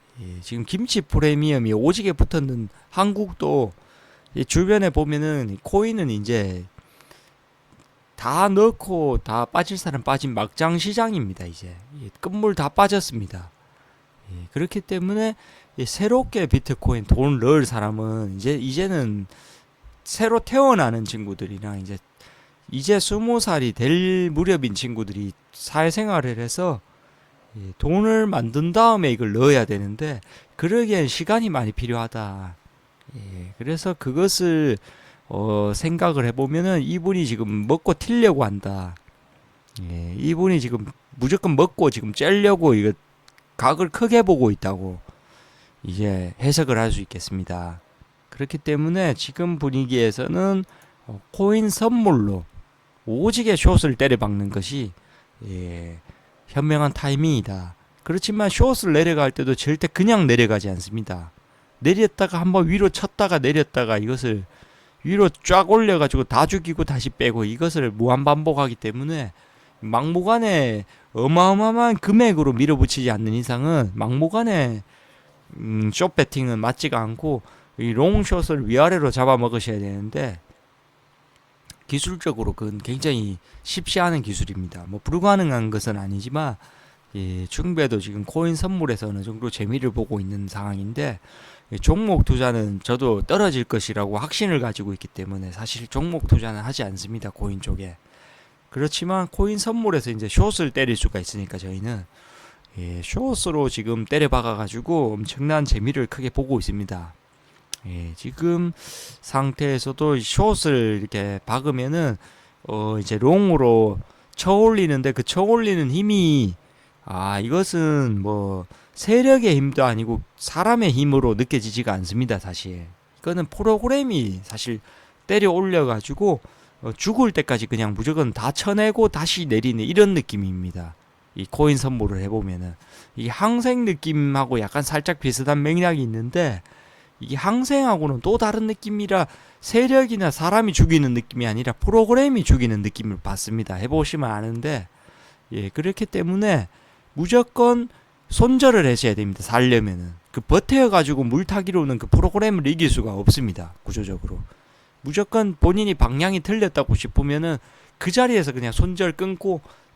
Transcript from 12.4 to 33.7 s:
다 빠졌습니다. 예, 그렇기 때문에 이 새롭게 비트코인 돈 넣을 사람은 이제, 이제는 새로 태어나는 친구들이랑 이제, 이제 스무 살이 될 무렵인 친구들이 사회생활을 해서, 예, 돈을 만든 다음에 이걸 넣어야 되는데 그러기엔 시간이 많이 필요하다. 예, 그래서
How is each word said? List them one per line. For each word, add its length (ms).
다 140
빠졌습니다. 840
예, 200
그렇기 280
때문에 560
이 80
새롭게 600
비트코인 580
돈 340
넣을 280
사람은 680
이제, 180
이제는 720
새로 360
태어나는 640
친구들이랑 760
이제, 180
이제 300
스무 400
살이 320
될 580
무렵인 440
친구들이 580
사회생활을 840
해서, 420
예, 220
돈을 480
만든 460
다음에 380
이걸 220
넣어야 320
되는데 560
그러기엔 520
시간이 420
많이 220
필요하다. 840
예, 420
그래서 360